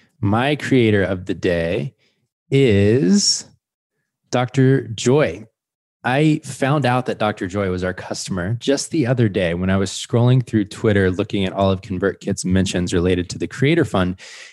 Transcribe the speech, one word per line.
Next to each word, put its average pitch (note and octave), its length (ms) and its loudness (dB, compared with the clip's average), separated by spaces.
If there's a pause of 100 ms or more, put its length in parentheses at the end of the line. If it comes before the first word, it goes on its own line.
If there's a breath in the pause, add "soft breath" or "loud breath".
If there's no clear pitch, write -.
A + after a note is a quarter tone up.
(200 soft breath)
My A#2+ 360 0
creator A2 460 2
of F#2 240 -4
the G2 80 -4
day F2 600 -2 (560)
is C3+ 920 2 (840)
Doctor C3 580 2
Joy. A2+ 560 0 (580)
I D3+ 420 2
found C3+ 420 -2
out B2 200 0
that G#2+ 120 -6
Doctor G#2+ 280 -2
Joy F#2+ 220 -4
was F#2 160 -4
our F#2 100 -2
customer F#2+ 600 -6
just C#3 360 -2
the D3+ 160 0
other A2 220 2
day F2+ 240 0
when F2+ 160 -2
I F#2+ 80 2
was G2 140 0
scrolling B2 560 0
through G#2 200 0
Twitter, G2 440 2
looking G2 340 -2
at F#2 80 -2
all G2 180 0
of F#2+ 120 -2
ConvertKit's F#2 640 -4
mentions F2+ 480 0
related F2+ 360 0
to - 80 -10
the F2 100 -4
Creator D3+ 360 2
Fund. F#2 340 -2 (340 loud breath)